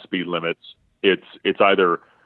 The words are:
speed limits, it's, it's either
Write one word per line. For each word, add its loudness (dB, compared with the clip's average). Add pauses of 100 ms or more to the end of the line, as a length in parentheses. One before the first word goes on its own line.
speed -8
limits, -6 (420)
it's, 0 (180)
it's -4
either 2 (260)